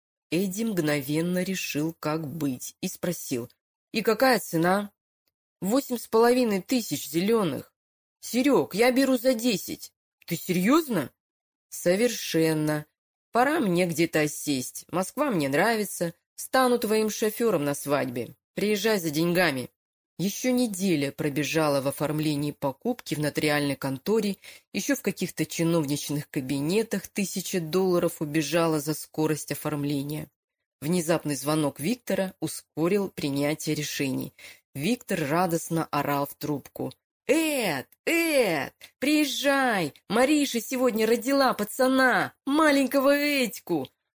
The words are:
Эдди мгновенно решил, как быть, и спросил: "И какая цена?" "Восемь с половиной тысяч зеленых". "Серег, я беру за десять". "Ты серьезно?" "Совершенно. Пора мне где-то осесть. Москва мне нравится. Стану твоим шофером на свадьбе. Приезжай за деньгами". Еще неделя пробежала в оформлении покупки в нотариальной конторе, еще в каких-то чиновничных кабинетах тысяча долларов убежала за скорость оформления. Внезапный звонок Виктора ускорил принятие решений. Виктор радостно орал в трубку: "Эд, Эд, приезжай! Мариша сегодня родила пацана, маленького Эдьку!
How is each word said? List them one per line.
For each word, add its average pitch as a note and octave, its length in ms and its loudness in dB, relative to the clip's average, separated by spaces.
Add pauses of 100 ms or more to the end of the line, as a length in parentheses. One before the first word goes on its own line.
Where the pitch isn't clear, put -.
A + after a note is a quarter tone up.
(300)
Эдди F#3+ 320 -2
мгновенно E3 800 0
решил, E3 560 -4
как D#3 280 -4
быть, C#3 540 -6
и F#3 80 -4
спросил: D3 600 -6 (420)
"И A3 100 -2
какая A3+ 360 4
цена?" F3+ 540 0 (680)
"Восемь A#3 380 -2
с - 80 -12
половиной A#3 560 4
тысяч - 480 -2
зеленых". F3 640 0 (460)
"Серег, B3 540 2
я A#3 180 4
беру C4 260 4
за C4 160 2
десять". A3 580 -2 (340)
"Ты E3 100 -4
серьезно?" G3 720 0 (600)
"Совершенно. D#3+ 1160 0 (460)
Пора C#4 280 2
мне F#3 260 2
где-то E3 340 0
осесть. D3 680 -4
Москва B3+ 400 -2
мне D#3 180 0
нравится. F#3 680 0 (220)
Стану B3+ 420 2
твоим A3 320 0
шофером G#3 540 0
на C#3+ 100 0
свадьбе. B2+ 640 -2 (180)
Приезжай G#3 460 0
за E3 100 -2
деньгами". D#3+ 580 0 (500)
Еще G3 340 -2
неделя F#3 600 0
пробежала D3 680 0
в C3 80 -2
оформлении D3 640 -2
покупки - 600 -6
в D3 60 -4
нотариальной D3 560 0
конторе, G3 600 -2 (360)
еще G3+ 220 -2
в - 60 -8
каких-то - 460 -4
чиновничных D3+ 840 -2
кабинетах D#3 800 -2
тысяча F#3+ 500 -4
долларов F3 600 0
убежала D#3 600 0
за D3 120 -4
скорость D3+ 580 -2
оформления. D3 800 -4 (540)
Внезапный D#3 540 0
звонок C#3+ 440 0
Виктора F#3+ 580 -2
ускорил F3+ 720 -2
принятие D3 640 -2
решений. C3+ 600 -4 (400)
Виктор E3 520 -2
радостно E3 640 0
орал C#3+ 360 0
в - 80 -14
трубку: C#3+ 580 -8 (340)
"Эд, C4 600 0 (180)
Эд, C4+ 680 0 (240)
приезжай! C4 960 2 (140)
Мариша C4 520 2
сегодня A3+ 460 0
родила A#3+ 480 2
пацана, B3 800 2 (100)
маленького C#4 720 4
Эдьку! B3+ 720 -2 (300)